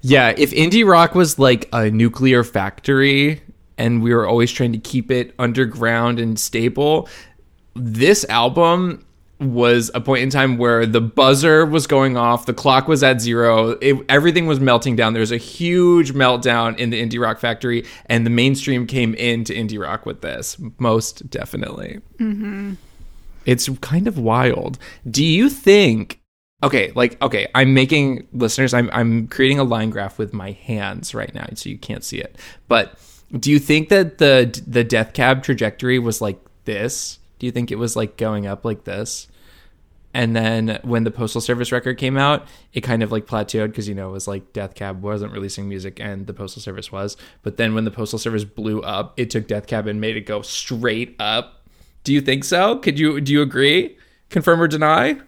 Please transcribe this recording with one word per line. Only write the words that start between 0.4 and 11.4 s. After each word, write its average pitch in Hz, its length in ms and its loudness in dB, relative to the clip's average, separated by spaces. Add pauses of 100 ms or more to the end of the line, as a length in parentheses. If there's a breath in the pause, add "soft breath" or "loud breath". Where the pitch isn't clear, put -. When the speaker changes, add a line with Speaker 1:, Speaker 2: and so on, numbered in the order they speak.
Speaker 1:
indie 185 360 2
rock 170 260 6
was, 170 240 2
like, 127 340 2
a 110 200 0
nuclear 120 520 4
factory 139 960 0 (360)
and 117 240 0
we 117 120 2
were 117 140 2
always 120 240 2
trying 123 200 -2
to 110 80 -4
keep 123 320 -4
it 123 260 -2
underground 117 840 0
and 113 200 -4
stable, 147 680 0 (680 loud breath)
this 123 500 2
album 170 800 2 (340)
was 120 560 2
a 123 60 -2
point 123 240 0
in 135 60 -2
time 135 280 2
where 117 280 2
the 113 160 2
buzzer 143 640 4